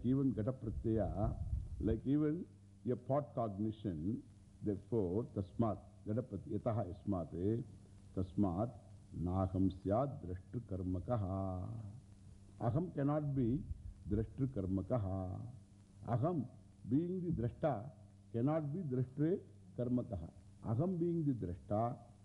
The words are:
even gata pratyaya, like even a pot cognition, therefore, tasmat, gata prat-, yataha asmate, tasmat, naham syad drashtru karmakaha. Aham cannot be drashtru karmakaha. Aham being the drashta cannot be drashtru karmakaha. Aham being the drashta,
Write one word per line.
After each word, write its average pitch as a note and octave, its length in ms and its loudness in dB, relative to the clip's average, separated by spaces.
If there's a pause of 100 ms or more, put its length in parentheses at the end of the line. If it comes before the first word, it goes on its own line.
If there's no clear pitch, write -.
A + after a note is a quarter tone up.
even C3+ 280 4
gata G#2+ 200 0
pratyaya, G#2+ 800 0 (480)
like A2+ 240 4
even D3+ 400 4 (440)
a B2 60 4
pot C3 400 0
cognition, G#2 840 0 (480)
therefore, G2+ 600 2 (100)
tasmat, G#2 420 2 (300)
gata G#2+ 140 0
prat-, - 280 -8
yataha G#2+ 380 0
asmate, F#2 760 0 (520)
tasmat, F#2+ 540 2 (540)
naham F#2 480 4 (120)
syad A#2 260 2 (140)
drashtru F#2 380 -6 (100)
karmakaha. F#2 960 0 (960)
Aham D#3 340 2
cannot D3 400 2
be C3 240 4 (500)
drashtru A2+ 460 2
karmakaha. F#2+ 840 0 (680)
Aham C3 360 2 (440)
being F3 320 2
the E3+ 100 0 (100)
drashta A#2+ 420 0 (500)
cannot C#3+ 400 2
be F#3 60 -2
drashtru C#3+ 580 2 (400)
karmakaha. A#2+ 520 0 (380)
Aham D#3+ 320 2
being E3+ 260 2
the C#3 80 4
drashta, G#2 640 0 (280)